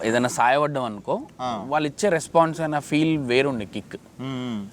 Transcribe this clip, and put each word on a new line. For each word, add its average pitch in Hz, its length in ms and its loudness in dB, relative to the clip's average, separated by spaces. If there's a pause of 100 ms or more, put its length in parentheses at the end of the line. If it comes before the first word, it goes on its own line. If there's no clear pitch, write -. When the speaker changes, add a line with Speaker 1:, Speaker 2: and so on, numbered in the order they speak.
Speaker 1:
ఏదన్నా 120 240 2
సాయపడ్డం 135 560 2
అనుకో, 117 360 -4 (200)
Speaker 2:
ఆ. 117 260 -6
Speaker 1:
వాళ్ళు 151 220 0
ఇచ్చే 202 200 -2
రెస్పాన్స్ 160 520 2
అయిన 151 180 -2
ఫీల్ 156 400 2
వేరుండే 127 460 2
కిక్. - 320 -10 (240)
Speaker 2:
మ్మ్. 127 520 -6